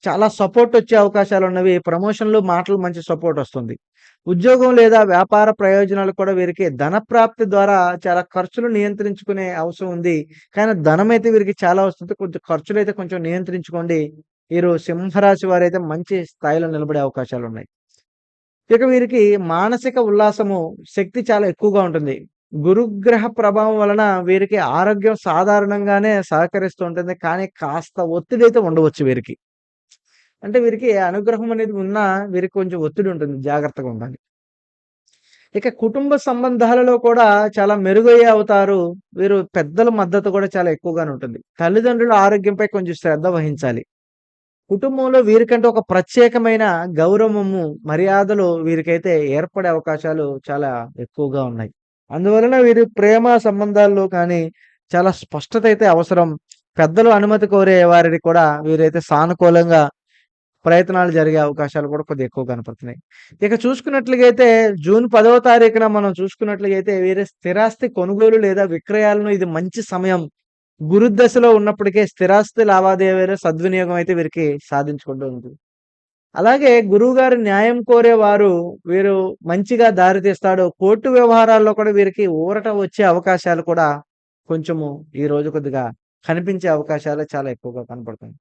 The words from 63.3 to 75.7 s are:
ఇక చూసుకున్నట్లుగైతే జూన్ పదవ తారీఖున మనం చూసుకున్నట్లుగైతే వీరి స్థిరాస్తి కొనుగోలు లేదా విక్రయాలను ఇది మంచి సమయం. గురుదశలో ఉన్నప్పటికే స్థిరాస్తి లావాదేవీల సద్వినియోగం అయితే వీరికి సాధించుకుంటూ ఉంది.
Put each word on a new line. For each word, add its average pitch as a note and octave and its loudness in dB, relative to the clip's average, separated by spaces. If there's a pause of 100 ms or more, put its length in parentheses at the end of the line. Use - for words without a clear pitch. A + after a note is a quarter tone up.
ఇక G#3 0
చూసుకున్నట్లుగైతే B3 2 (300)
జూన్ G3+ 0
పదవ A#3 6
తారీఖున A3+ 4
మనం G#3 -2
చూసుకున్నట్లుగైతే G3 -4
వీరి F#3+ -2
స్థిరాస్తి G#3+ -4
కొనుగోలు G#3 2
లేదా G3 0
విక్రయాలను G#3 -2
ఇది F#3 -2
మంచి E3+ -6
సమయం. F#3 -2 (580)
గురుదశలో A3+ 4
ఉన్నప్పటికే G#3 0
స్థిరాస్తి G3+ 0
లావాదేవీల F#3+ 2
సద్వినియోగం F3 -4
అయితే F3 -2
వీరికి E3 -4 (180)
సాధించుకుంటూ C#3+ -8
ఉంది. B2 -14 (840)